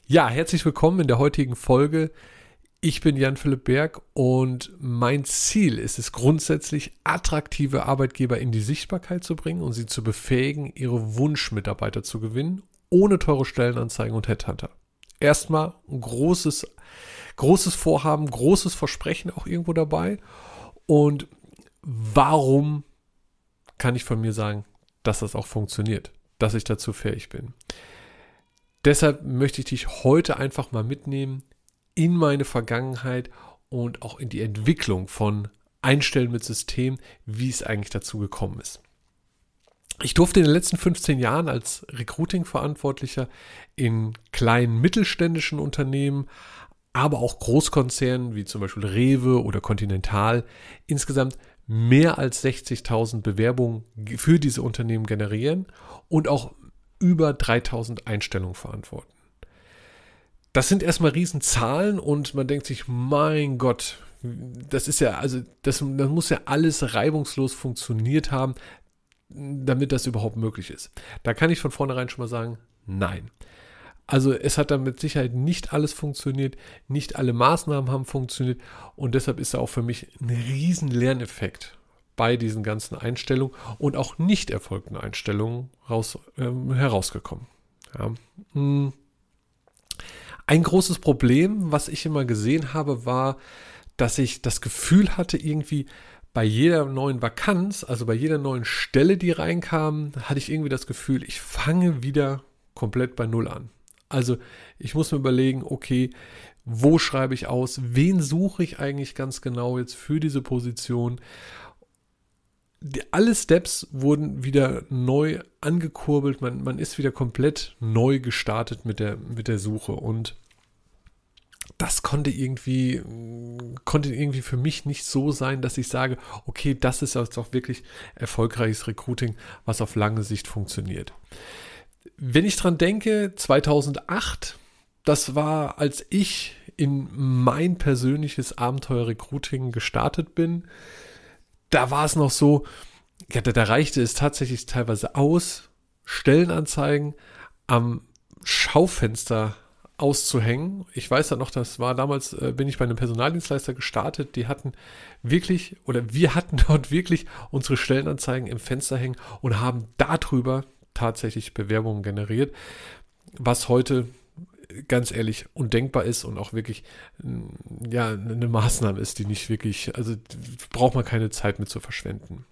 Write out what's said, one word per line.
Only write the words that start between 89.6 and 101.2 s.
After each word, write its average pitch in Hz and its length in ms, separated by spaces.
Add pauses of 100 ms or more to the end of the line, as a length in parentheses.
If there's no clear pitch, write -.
Ein 160 120
großes 180 380
Problem, 156 720
was 147 160
ich 156 180
immer 147 180
gesehen 127 480
habe, 139 320
war, 131 320 (640)
dass 120 180
ich 127 240
das - 220
Gefühl - 560
hatte, 170 180
irgendwie 151 480 (480)
bei 117 100
jeder 139 440
neuen 135 340
Vakanz, 185 640
also 117 220
bei 113 80
jeder 151 240
neuen 131 260
Stelle, 175 540
die 175 120
reinkam, 156 800 (120)
hatte 143 160
ich - 120
irgendwie 151 200
das 131 160
Gefühl, - 360